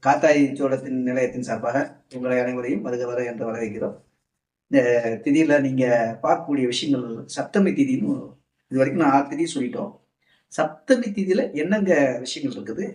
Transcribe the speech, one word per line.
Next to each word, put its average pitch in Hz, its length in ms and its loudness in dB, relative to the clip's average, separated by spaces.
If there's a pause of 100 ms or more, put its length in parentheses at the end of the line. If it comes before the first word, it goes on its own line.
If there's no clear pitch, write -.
காத்தாடி 147 360 6 (180)
ஜோடத்தின் 131 380 -2 (120)
நிலையத்தின் 123 400 0
சார்பாக 120 280 -2 (400)
உங்களை 127 260 -2
அனைவரையும் 123 440 -2
வருக 123 240 -4
வர 120 80 -4 (120)
என்று 113 180 -8
வரவேற்கிறோம். 110 460 -6 (760)
இந்த 139 100 4 (440)
திதியில 147 420 4
நீங்க 131 180 0 (400)
பார்க்கக்கூடிய 151 480 0
விஷயங்கள், 135 320 -2 (320)
சப்தமி 180 420 0
திதின்னு 135 360 0 (560)
இது 131 100 0
வரைக்கும் 135 240 2
நான் 139 140 4
ஆறு 139 120 0
திதி 147 140 -2 (100)
சொல்லிட்டோம். 120 380 -4 (680)
சப்தமி 220 500 2 (100)
திதியில 190 260 2 (180)
என்னங்க 190 300 2 (320)
விஷயங்கள் 131 320 -6
இருக்குது 110 380 -8